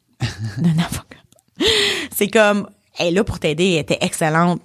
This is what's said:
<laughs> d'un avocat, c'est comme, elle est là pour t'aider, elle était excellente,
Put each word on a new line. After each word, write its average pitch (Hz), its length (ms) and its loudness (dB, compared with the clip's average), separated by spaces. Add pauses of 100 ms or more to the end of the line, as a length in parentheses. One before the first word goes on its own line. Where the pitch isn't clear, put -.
(200)
<laughs> 107 380 -4
d'un 165 200 2
avocat, - 380 -6 (960)
c'est 208 140 0
comme, 208 400 2 (300)
elle 175 100 0
est 165 40 0
là 190 120 2
pour - 140 -6
t'aider, 175 340 2
elle 156 80 2
était - 220 -2
excellente, 170 640 0